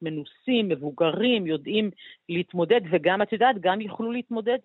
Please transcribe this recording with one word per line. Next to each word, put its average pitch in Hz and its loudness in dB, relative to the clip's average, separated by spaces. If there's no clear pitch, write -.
מנוסים, 170 -2
מבוגרים, 170 0
יודעים 175 -2
להתמודד, 175 2
וגם, 180 2
את 202 -2
יודעת, 233 4
גם 185 0
יוכלו 226 -6
להתמודד 240 -2